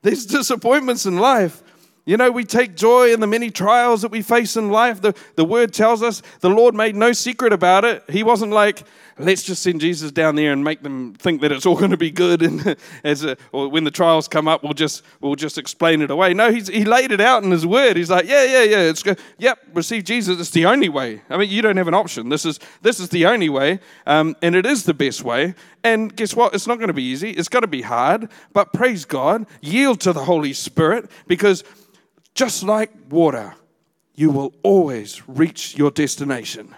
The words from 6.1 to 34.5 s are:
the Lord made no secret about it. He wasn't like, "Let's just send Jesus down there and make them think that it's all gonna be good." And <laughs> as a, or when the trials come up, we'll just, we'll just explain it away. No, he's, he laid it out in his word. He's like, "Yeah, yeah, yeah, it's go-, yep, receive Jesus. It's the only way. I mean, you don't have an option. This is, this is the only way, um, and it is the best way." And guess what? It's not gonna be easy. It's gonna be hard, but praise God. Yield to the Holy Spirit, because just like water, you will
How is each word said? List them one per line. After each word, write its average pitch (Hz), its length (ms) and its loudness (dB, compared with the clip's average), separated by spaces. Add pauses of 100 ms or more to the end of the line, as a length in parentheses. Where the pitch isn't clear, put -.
the 180 80 2
Lord 233 260 4
made 214 220 0
no 233 160 2
secret 240 400 -2
about 185 320 4
it. 226 240 -2
He 190 140 -2
wasn't 220 280 0
like, 208 320 2 (360)
"Let's 175 240 0
just 180 200 -8
send 170 200 -2
Jesus 156 280 -4
down 156 240 0
there 147 200 0
and 139 100 -2
make 151 180 -4
them 131 300 -10
think 156 300 -2
that 147 100 2
it's 135 140 -4
all 180 100 4
gonna 185 220 0
be 165 120 -2
good." 175 300 2
And 165 380 -2 (120)
<laughs> - 140 -20
as 147 200 -2
a, 135 120 -4 (160)
or 139 160 -4
when 156 160 -2
the 147 60 -2
trials 165 360 2
come 156 220 -2
up, 156 160 0
we'll 147 80 -6
just, 147 300 -4 (180)
we'll 147 140 -2
just 147 240 -8
explain 160 420 0
it 147 100 -2
away. 180 220 2
No, 220 180 4
he's, 220 180 -2
he 208 180 0
laid 254 260 2
it 196 80 0
out 226 240 4
in 190 60 0
his 165 160 0
word. 220 320 2
He's 170 100 -4
like, 180 180 2
"Yeah, 269 180 4
yeah, 262 180 4
yeah, 214 260 4
it's 160 140 -4
go-, 196 140 -2 (200)
yep, 247 220 -2 (160)
receive 180 300 -6
Jesus. 185 360 -4
It's 175 80 -10
the 165 160 0
only 233 240 2
way. 127 400 -6
I 151 80 -6
mean, 196 140 -2
you 208 100 -2
don't 208 160 0
have 180 120 0
an 165 60 0
option. 131 360 -4
This 151 160 -4
is, 156 120 -6 (220)
this 214 200 0
is 180 100 -12
the 170 160 2
only 202 240 2
way, 143 300 -2 (260)
um, 156 340 2
and 170 140 0
it 185 100 2
is 220 200 -2
the 156 100 0
best 131 300 -4
way." 139 300 -2 (300)
And 220 320 0
guess 214 180 -6
what? 233 200 0
It's 196 120 -6
not 233 140 -4
gonna 196 140 -4
be 139 80 -4
easy. 139 300 -6
It's - 180 -6
gonna 247 160 0
be 139 160 -8
hard, 135 480 -2 (240)
but 202 180 0
praise 196 320 -2
God. 156 400 -2 (160)
Yield 226 400 0
to 180 140 0
the 151 100 -6
Holy 151 300 -2
Spirit, 170 560 -2 (160)
because 185 380 0 (760)
just 247 240 -4
like 214 300 -2 (180)
water, 135 460 0 (580)
you 151 160 2
will 139 320 -4